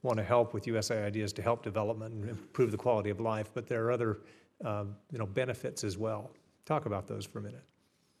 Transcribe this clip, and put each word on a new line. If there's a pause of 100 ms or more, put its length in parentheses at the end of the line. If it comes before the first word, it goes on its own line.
want
to
help
with
U
S
A
I
D
is
to
help
development
and
improve
the
quality
of
life,
but
there
are
other, (420)
uh, (260)
you
know,
benefits
as
well. (340)
Talk
about
those
for
a
minute. (560)